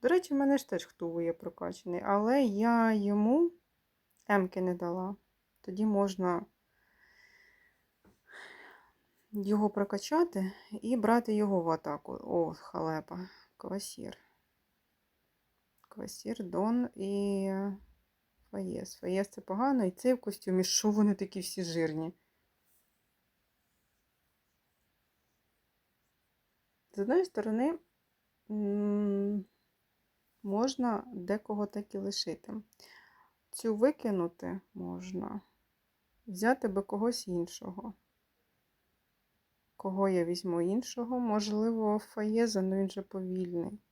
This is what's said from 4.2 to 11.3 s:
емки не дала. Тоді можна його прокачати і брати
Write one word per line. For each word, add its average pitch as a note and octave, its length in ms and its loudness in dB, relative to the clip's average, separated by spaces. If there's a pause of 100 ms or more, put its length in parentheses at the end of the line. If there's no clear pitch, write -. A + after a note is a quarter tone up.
емки F#3+ 340 2
не F3+ 140 0
дала. F#3 400 -4 (460)
Тоді G3 240 -4
можна G3 600 2 (2750)
його G#3 380 2
прокачати G3+ 840 0 (200)
і A3+ 260 -2
брати A3+ 360 4